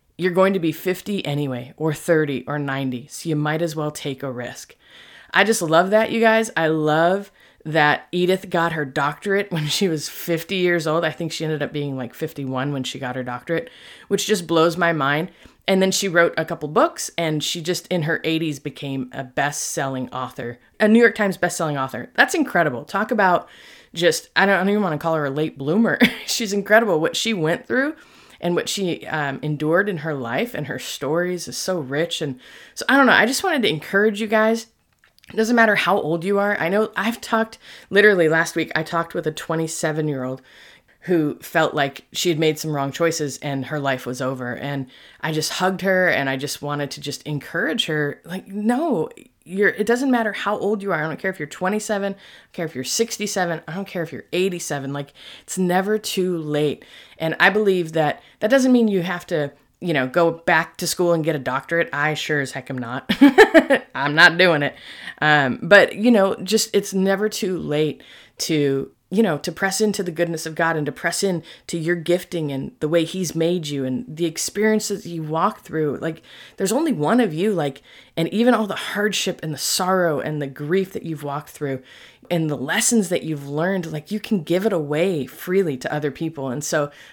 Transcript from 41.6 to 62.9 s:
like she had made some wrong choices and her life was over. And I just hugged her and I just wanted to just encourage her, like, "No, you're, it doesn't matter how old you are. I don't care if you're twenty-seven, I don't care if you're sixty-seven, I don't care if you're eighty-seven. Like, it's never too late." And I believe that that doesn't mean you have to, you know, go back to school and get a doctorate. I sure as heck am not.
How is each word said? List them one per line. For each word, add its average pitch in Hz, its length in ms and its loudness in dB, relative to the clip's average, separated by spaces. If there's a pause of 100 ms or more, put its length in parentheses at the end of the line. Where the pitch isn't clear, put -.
like 143 380 -4
she - 160 -4
had 156 120 0
made 156 200 2
some 156 120 -6
wrong 139 200 -4
choices 156 460 -2
and 135 300 -6
her 151 120 -6
life 135 260 -2
was 127 160 -6
over. 127 340 -4
And 139 320 -6 (340)
I 160 100 -4
just 156 220 -2
hugged 185 280 -2
her 185 280 2
and 135 200 0
I 135 60 -2
just 139 260 -8
wanted 147 300 -4
to 147 100 -12
just 143 220 -10
encourage 175 640 -4
her, 151 400 -2
like, 185 220 -12
"No, 220 640 -2 (340)
you're, 190 260 2
it - 160 -2
doesn't 247 260 2
matter 226 220 2
how 202 240 -4
old 202 240 -2
you 202 100 -4
are. 156 120 0
I 160 40 -2
don't 147 120 -6
care 190 120 -2
if - 80 -12
you're 147 80 -6
twenty-seven, 196 680 -2
I - 20 -10
don't - 380 -20
care 170 120 -6
if 156 80 -10
you're 127 120 -6
sixty-seven, 196 800 -2
I 156 60 -10
don't 190 140 -8
care 170 160 -4
if 156 100 -8
you're 139 180 -12
eighty-seven. 165 640 -2
Like, 143 180 -8 (300)
it's - 160 -10
never 190 400 2
too 185 400 -2
late." 151 480 -2 (320)
And 160 200 -2
I 180 120 6
believe 190 440 2
that 151 300 0 (160)
that 214 100 0
doesn't 254 220 6
mean 240 160 6
you 190 140 2
have 175 260 -6
to, 147 240 -2 (280)
you 170 140 -2
know, 131 140 2
go 170 240 4
back 165 460 0
to 170 100 -6
school 175 260 2
and 160 100 0
get 156 120 0
a 143 40 -4
doctorate. 135 540 -2
I 147 220 0
sure 147 260 -2
as 131 100 -6
heck - 180 -12
am 131 80 -6
not. 123 400 -10